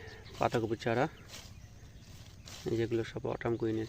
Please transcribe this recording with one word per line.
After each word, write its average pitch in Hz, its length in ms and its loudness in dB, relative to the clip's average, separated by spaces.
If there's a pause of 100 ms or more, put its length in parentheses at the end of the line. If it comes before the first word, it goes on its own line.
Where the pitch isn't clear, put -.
(380)
পাতাকপির 113 400 4
চারা, 123 300 4 (1600)
এই 113 60 2
যেগুলো 113 280 4
সব - 220 -4
অটাম 117 300 2
কুইনের 110 320 2